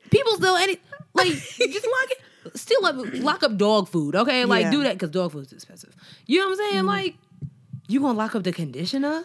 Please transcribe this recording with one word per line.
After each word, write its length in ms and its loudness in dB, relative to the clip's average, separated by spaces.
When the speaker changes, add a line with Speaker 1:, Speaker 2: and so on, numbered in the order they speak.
Speaker 1:
People 240 4
steal 200 4
any, 220 2
like, 140 4
Speaker 2:
<laughs> 40 2
Speaker 1:
just 280 -8
lock 520 0
it, 460 -14
steal 280 2
up, 100 2
lock 200 -2
up 140 0
dog 320 4
food, 260 -2
okay? 300 2
Like, 180 4
Speaker 2:
Yeah. 80 2
Speaker 1:
do 120 2
that, 160 0
'cause 100 -4
dog 220 -2
food's 220 -14
expensive. 420 -20
You 140 2
know 100 0
what 100 -2
I'm 120 -2
saying? 120 0
Speaker 2:
Mm. 40 0
Speaker 1:
Like, 280 -2
you 140 0
gonna 160 0
lock 180 -4
up 80 -2
the 100 -2
conditioner? 720 -4